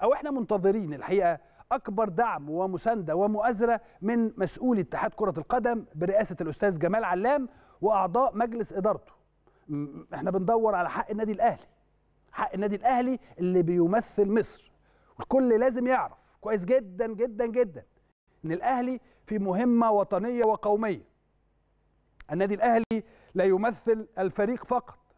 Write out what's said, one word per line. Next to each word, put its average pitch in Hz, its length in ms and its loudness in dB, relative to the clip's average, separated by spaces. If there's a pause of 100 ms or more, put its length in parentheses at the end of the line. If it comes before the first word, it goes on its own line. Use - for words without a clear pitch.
أو 226 100 4
إحنا 294 180 -2
منتظرين 202 640 0
الحقيقة 170 440 0 (340)
أكبر 220 360 -2
دعم 170 420 -2
ومساندة 185 680 -2
ومؤازرة 214 640 2 (220)
من 226 340 0
مسؤولي 220 440 0
اتحاد - 340 -4
كرة 196 240 -2
القدم 233 460 -2 (100)
برئاسة 180 460 0
الأستاذ 175 380 0
جمال 185 260 0
علام 226 440 0 (320)
وأعضاء 202 560 2
مجلس 226 360 -4
إدارته. 190 400 -2 (560)
م-، 147 360 -8 (100)
إحنا 170 160 -4
بندور 208 440 0
على 175 160 -2
حق - 200 -6
النادي 214 220 -4
الأهلي، 208 340 0 (680)
حق - 220 -6
النادي 202 220 -2
الأهلي 247 420 0 (200)
اللي 180 240 2
بيمثل 196 760 2
مصر. - 340 -6 (460)
والكل 247 420 2
لازم 247 260 0
يعرف 247 320 0 (220)
كويس 208 240 -2
جدًا 190 420 0
جدًا 226 400 -4
جدًا 214 380 -2 (600)
إن 160 80 -4
الأهلي 247 480 -2 (260)
في 214 120 -2
مهمة 226 520 2
وطنية 208 540 0
وقومية. 214 580 0 (1300)
النادي 190 220 -2
الأهلي 226 480 0 (320)
لا 185 100 2
يمثل 214 640 0 (120)
الفريق 202 460 -2
فقط، - 340 -4 (200)